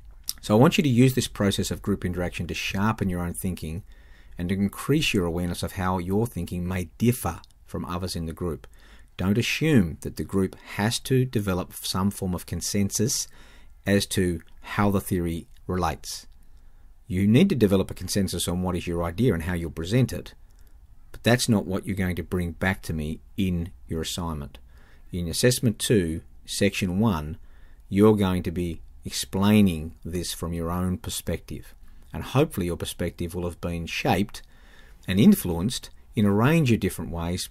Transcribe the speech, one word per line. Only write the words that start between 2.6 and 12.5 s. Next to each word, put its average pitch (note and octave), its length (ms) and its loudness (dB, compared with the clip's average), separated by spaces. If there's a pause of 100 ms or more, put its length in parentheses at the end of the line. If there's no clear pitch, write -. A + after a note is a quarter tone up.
your F2 120 -2
own F2 140 -2
thinking E2+ 500 -6 (520)
and F2 120 -4
to G2 80 0
increase C3+ 580 0
your F#2 100 2
awareness F2 380 -2
of F2 100 -6
how F#2 260 0
your F#2+ 280 0
thinking F2 400 -6
may F2+ 220 -4 (100)
differ A2+ 420 0 (240)
from - 200 -8
others F2 320 -6
in E2 100 -6
the D#2+ 60 -6
group. D#2+ 340 -6 (500)
Don't G2+ 220 2
assume A2+ 600 2
that - 160 -10
the D#2+ 80 -4
group F#2+ 320 -2 (180)
has G#2+ 260 0
to C3 240 2
develop G2 480 -2
some F#2+ 380 0
form F#2 240 -4
of - 120 -6
consensus G2 800 -2 (580)